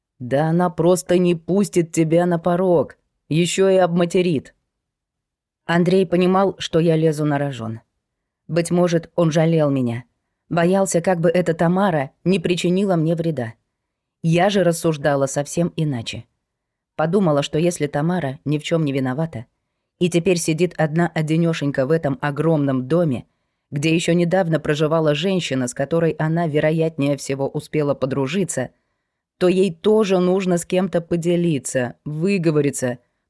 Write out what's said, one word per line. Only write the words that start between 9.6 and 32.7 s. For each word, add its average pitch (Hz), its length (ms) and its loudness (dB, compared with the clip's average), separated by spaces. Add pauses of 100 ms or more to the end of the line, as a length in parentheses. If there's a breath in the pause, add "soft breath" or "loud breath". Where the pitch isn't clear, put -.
меня. 123 340 -2 (460)
Боялся, 180 500 0
как 170 220 0
бы 170 80 2
эта 170 240 0
Тамара 170 580 0 (140)
не 180 140 2
причинила 180 580 0
мне 160 180 0
вреда. 139 380 -4 (680)
Я 170 280 2
же 190 160 2
рассуждала 151 600 0
совсем 160 520 -2
иначе. 127 480 -4 (720)
Подумала, 160 460 2
что - 160 -4
если 165 300 0
Тамара 151 580 -4
ни 147 140 -2
в - 40 -12
чём 165 220 -2
не 135 80 -2
виновата 131 540 -4 (520)
и 180 100 0
теперь 175 280 2
сидит 165 400 -2
одна 160 300 0
одинёшенька 156 800 0
в 147 40 0
этом 151 300 0
огромном 143 640 0
доме, 160 380 0 (460)
где 156 240 0
ещё 170 180 0
недавно 170 460 2
проживала 156 560 0
женщина, 151 520 -2
с - 60 -10
которой 165 460 0
она, 160 260 0
вероятнее 151 720 0
всего, 135 300 -4
успела 143 480 -4
подружиться, 143 720 -4 (720)
то 180 80 2
ей 185 260 2
тоже 202 460 2
нужно 180 380 2
с 170 80 -8
кем-то 185 360 -2
поделиться, 165 920 -2 (100)
выговориться, 151 920 -2 (300)